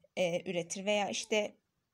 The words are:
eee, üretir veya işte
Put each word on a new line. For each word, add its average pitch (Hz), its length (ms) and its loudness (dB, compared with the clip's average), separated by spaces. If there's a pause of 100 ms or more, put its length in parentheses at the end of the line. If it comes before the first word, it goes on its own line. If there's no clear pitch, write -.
(180)
eee, 175 280 2
üretir 175 400 -4
veya 208 240 2
işte 214 460 0 (380)